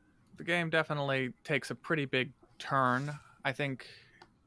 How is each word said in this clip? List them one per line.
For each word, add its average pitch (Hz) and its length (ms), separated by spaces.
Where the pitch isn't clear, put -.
The 156 80
game 170 240
definitely 143 640
takes 139 260
a 135 40
pretty 151 300
big 131 280
turn, 135 600
I 139 80
think, 135 340